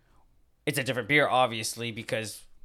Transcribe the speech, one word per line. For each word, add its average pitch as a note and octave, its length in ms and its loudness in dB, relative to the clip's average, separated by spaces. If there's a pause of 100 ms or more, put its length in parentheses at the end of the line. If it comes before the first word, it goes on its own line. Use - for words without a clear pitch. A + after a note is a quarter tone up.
(640)
It's C#3+ 120 -2
a C3+ 60 0
different B2 240 -2
beer, D3 220 4
obviously, A#2 600 0
because A2 500 -6 (240)